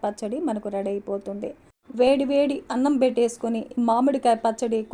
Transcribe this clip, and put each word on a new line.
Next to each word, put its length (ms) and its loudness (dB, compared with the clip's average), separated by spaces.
పచ్చడి 340 -6
మనకు 280 -4
రెడీ 180 -4
అయిపోతుంది. 560 -8
వేడి 320 4
వేడి 240 2
అన్నం 280 2
పెట్టేసుకొని 600 0
మామిడికాయ 580 4
పచ్చడి 340 -2